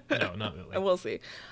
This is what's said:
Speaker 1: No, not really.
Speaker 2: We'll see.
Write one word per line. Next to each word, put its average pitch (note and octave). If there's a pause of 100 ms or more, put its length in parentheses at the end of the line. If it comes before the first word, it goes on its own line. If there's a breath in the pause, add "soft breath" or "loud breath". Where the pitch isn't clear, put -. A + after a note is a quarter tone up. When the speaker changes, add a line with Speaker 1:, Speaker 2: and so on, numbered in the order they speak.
Speaker 1:
No, F#3+
not G#2+
really. -
Speaker 2:
We'll F#3
see. - (320 loud breath)